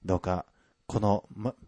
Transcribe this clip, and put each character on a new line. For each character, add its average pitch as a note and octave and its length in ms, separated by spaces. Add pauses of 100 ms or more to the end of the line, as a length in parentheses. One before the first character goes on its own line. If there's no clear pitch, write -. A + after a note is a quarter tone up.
ど F#2 120
う F2 40
か、 F2+ 260 (420)
こ - 120
の、 G2+ 340
ま、 G#2+ 220 (120)